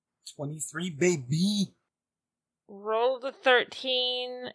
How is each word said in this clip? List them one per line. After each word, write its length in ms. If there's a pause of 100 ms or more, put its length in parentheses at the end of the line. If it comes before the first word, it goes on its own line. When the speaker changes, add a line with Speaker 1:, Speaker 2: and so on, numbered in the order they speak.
(360)
Speaker 1:
Twenty-three, 540
baby. 840 (960)
Speaker 2:
Roll 500
the 140
thirteen, 1200